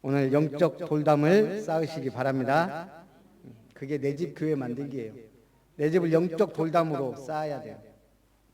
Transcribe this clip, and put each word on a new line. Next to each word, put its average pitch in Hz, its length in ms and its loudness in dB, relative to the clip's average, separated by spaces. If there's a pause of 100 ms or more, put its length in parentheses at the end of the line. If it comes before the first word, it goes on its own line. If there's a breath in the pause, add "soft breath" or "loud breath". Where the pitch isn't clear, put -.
오늘 139 300 0
영적 151 460 2
돌담을 160 840 4
쌓으시기 160 480 -4
바랍니다. 139 920 -2 (720)
그게 143 240 -6
내 139 180 -2
집 151 200 -6
교회 156 200 0
만들기예요. 127 580 -6 (640)
내 147 140 2
집을 170 220 2
영적 165 420 2
돌담으로 156 640 0
쌓아야 147 460 -6
돼요. 107 200 -14 (720)